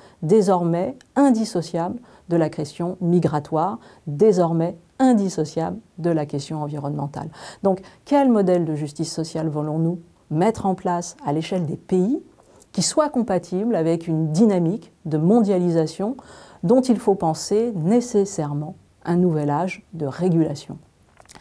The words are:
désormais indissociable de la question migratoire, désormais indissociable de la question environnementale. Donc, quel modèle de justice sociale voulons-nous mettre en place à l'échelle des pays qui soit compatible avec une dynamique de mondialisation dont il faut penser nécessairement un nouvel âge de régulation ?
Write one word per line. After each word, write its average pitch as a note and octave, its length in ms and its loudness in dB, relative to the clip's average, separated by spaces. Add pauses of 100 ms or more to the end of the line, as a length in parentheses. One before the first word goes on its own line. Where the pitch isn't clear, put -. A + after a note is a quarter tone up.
(220)
désormais F3+ 760 2 (180)
indissociable A3 840 0 (300)
de E3+ 80 0
la D#3+ 120 2
question E3+ 520 -6
migratoire, E3 800 0 (260)
désormais E3 720 2 (200)
indissociable F#3 800 0 (200)
de E3+ 120 0
la D#3+ 140 0
question D3 380 -6
environnementale. D3 640 -6 (340)
Donc, F#3+ 200 0 (240)
quel C#4 240 4
modèle F#3 340 4
de D#3 100 -2
justice D3+ 380 -6
sociale D#3+ 360 -4
voulons-nous D#3 520 -2 (300)
mettre F#3 340 0
en F#3+ 100 0
place F3 420 -4 (100)
à C#3+ 60 -2
l'échelle D#3+ 340 -2
des C#3+ 100 -6
pays F#3+ 460 0 (500)
qui F#3+ 100 0
soit D4+ 280 0
compatible G#3+ 640 -2
avec E3 320 0
une D#3+ 240 0
dynamique F#3 640 2 (120)
de D#3 140 -2
mondialisation F3+ 960 2 (460)
dont A3+ 180 4
il B3 180 2
faut G3 160 2
penser G3+ 600 0
nécessairement F#3 1040 0 (280)
un F3 120 0
nouvel D#3 340 2
âge E3+ 420 -2
de D#3+ 140 -6
régulation ? D#3+ 720 0 (640)